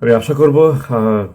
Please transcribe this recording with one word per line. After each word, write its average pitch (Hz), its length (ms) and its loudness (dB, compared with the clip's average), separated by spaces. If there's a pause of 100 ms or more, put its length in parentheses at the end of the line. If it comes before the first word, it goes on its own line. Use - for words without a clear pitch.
আমি 117 120 2
আশা 113 200 -2
করব, 147 440 2 (120)
আহ, 110 460 -2